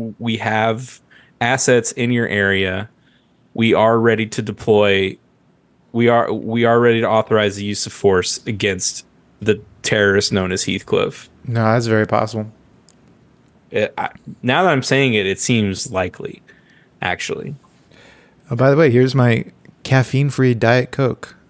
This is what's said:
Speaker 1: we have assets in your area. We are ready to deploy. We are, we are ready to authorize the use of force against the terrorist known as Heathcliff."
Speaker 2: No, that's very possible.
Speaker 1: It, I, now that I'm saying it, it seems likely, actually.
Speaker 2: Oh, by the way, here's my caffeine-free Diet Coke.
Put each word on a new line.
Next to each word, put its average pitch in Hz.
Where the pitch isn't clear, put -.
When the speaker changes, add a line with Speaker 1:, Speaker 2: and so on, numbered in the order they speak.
Speaker 1:
we 113
have 113
assets 123
in 123
your 120
area. 98
We 113
are 113
ready 113
to -
deploy. 104
We 120
are, 117
we 110
are 117
ready 117
to 110
authorize 107
the 101
use 101
of 104
force -
against 101
the 135
terrorist 101
known 92
as 92
Heathcliff." -
Speaker 2:
No, 117
that's 117
very 110
possible. 110
Speaker 1:
It, 107
I, 107
now 131
that 180
I'm 135
saying 135
it, 101
it 95
seems 104
likely, -
actually. -
Speaker 2:
Oh, 127
by 127
the 139
way, 156
here's 127
my 123
caffeine-free 131
Diet 117
Coke. -